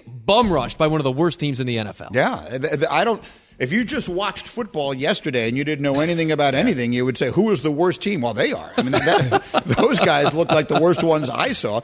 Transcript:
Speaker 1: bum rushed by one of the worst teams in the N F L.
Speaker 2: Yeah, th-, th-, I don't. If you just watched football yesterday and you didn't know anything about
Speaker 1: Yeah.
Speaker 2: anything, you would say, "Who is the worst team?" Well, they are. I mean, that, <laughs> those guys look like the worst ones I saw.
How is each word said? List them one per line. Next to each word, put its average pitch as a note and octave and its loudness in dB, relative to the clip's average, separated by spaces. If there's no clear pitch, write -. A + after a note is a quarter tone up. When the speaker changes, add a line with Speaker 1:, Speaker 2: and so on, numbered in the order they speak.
Speaker 1:
bum F#3+ 2
rushed B2+ -2
by D#3+ 2
one D#3 2
of C#3 0
the C3 0
worst D#3 0
teams C#3+ -2
in B2+ -4
the A#2+ -2
N G#2+ -4
F - -14
L. - -16
Speaker 2:
Yeah, C3 0
th-, C3 -8
th-, D3 -2
I D3 2
don't. A3+ 0
If C3 -2
you A#3 0
just C4 -6
watched F#3+ -4
football D3+ -4
yesterday C3 0
and A#2+ -2
you C#3+ 0
didn't D3 -2
know C#3 2
anything D#3+ 0
about C#3+ 2
Speaker 1:
Yeah. C#3 2
Speaker 2:
anything, C3 2
you B2 0
would B2+ 0
say, C3+ 0
"Who G#3+ 2
is D#3+ 0
the D3+ 0
worst E3+ 0
team?" G3+ -2
Well, A#2+ -2
they F3+ 0
are. D#2 -8
I B3 2
mean, C3+ -2
that, C#3 2
<laughs> - 0
those A3+ 4
guys D3 2
look D#3+ 0
like D3+ 2
the D3 2
worst E3+ 4
ones D#3 2
I D3+ -2
saw. A#2 -2